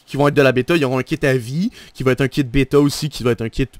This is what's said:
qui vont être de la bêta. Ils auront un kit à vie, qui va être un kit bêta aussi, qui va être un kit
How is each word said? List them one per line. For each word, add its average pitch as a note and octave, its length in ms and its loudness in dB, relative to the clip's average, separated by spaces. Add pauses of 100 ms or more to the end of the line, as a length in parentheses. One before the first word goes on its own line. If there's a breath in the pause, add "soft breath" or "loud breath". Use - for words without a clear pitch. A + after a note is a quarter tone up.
qui - 80 -12
vont C#3+ 100 4
être C#3+ 80 2
de C#3+ 80 4
la C3 80 6
bêta. B2+ 240 0
Ils D#3+ 100 0
auront C3 140 -2
un B2+ 60 -4
kit - 200 -6
à C3 120 2
vie, C3+ 340 -4 (240 loud breath)
qui - 80 -10
va C3 80 2
être B2+ 120 0
un C3+ 60 0
kit D3 140 -2
bêta C3+ 380 0
aussi, C#3+ 280 0
qui B2 140 -12
va A#2+ 80 0
être A#2 120 -4
un A2+ 60 -6
kit C3 200 -4 (120)